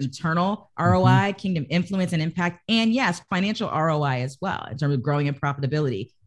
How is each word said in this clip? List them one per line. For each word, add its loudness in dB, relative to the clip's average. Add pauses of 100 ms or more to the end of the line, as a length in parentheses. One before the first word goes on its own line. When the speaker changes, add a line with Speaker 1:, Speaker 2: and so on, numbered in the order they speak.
Speaker 1:
eternal -2
Speaker 2:
Mm-hmm. -2
Speaker 1:
R 6
O 4
I, 4
kingdom -2
influence 0
and 0
impact, -4
and 2
yes, 0
financial -2
R 0
O 2
I 0
as -6
well, -4
in -10
terms 0
of 0
growing 2
in 0
profitability -2 (160)